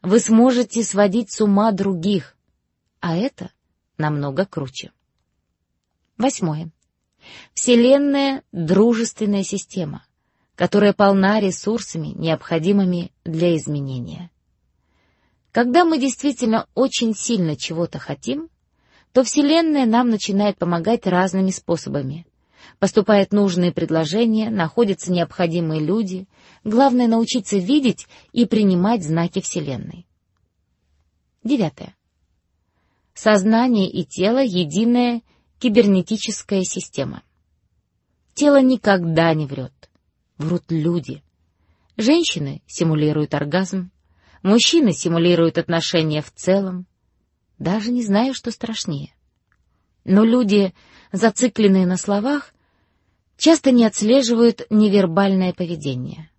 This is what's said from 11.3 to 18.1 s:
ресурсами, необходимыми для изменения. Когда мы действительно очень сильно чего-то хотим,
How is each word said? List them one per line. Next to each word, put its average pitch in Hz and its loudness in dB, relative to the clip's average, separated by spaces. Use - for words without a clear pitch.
ресурсами, 196 -4
необходимыми 175 -2
для 165 0
изменения. 147 -8
Когда 247 2
мы 320 0
действительно 247 -2
очень 226 -2
сильно 180 -2
чего-то 165 -8
хотим, 262 -10